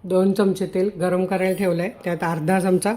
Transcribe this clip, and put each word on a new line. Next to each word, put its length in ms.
दोन 300
चमचे 320
तेल 240
गरम 260
करायला 320
ठेवलं 240
आहे. 100
त्यात 180
अर्धा 380
चमचा 380